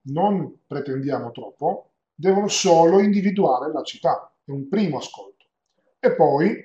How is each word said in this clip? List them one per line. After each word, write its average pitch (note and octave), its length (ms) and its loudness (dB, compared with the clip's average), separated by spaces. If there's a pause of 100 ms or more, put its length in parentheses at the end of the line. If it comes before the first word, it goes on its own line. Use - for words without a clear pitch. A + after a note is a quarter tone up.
non E3+ 640 -2
pretendiamo C3+ 640 -6
troppo, - 600 -8 (220)
devono F#3+ 340 0
solo E3+ 520 4
individuare F#3+ 720 0
la D#3+ 100 -6
città, - 480 -4 (140)
è C#3 60 -16
un C#3 180 -10
primo E3+ 300 -2
ascolto. - 340 -16 (640)
E - 160 2
poi, D#3 500 2